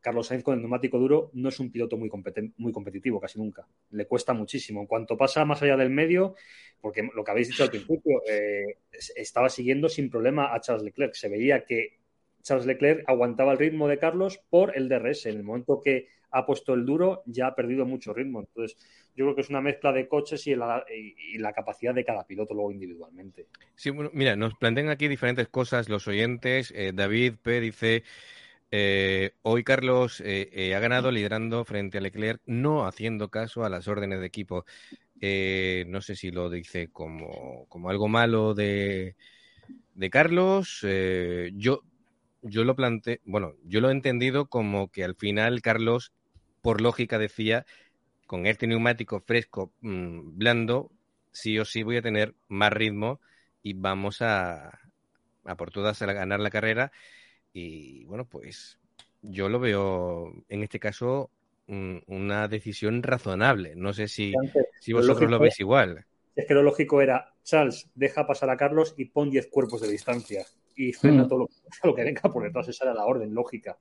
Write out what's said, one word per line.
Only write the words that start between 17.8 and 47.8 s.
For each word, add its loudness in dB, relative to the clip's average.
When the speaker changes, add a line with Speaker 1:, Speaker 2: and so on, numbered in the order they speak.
Speaker 1:
mucho -6
ritmo. -6
Entonces, -10
yo 0
creo 2
que -2
es -6
una -2
mezcla 0
de 0
coches -2
y 2
la, -2
y, -14
y -10
la -4
capacidad -4
de -2
cada -4
piloto -6
luego -4
individualmente. -16
Speaker 2:
Sí, -8
bueno, -8
mira, 2
nos -2
plantean 0
aquí -2
diferentes 0
cosas -2
los -4
oyentes. 0
Eh, -4
David 2
P 0
dice, 0
eh, 2
"Hoy 2
Carlos, 2
eh, -4
eh, -2
ha 0
ganado 0
liderando -2
frente -6
a -2
Leclerc, -4
no 0
haciendo -6
caso -6
a -2
las -6
órdenes -4
de -8
equipo". -8
Eh, -2
no -8
sé -12
si -10
lo -4
dice -8
como, -14
como -10
algo 0
malo 4
de, -2
de -4
Carlos. 4
Eh, 0
yo, 0
yo 0
lo 4
plante-, 0
bueno, -4
yo 2
lo 6
he 4
entendido 0
como -2
que -6
al -4
final 0
Carlos, 0
por 2
lógica, 2
decía, 0